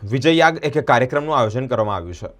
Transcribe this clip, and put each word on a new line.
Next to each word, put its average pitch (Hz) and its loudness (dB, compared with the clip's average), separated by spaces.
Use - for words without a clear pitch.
વિજય 127 0
યાગ 160 4
એક 143 -2
કાર્યક્રમનું 143 0
આયોજન 120 -2
કરવામાં 110 -2
આવ્યું 87 -8
છે. 82 -14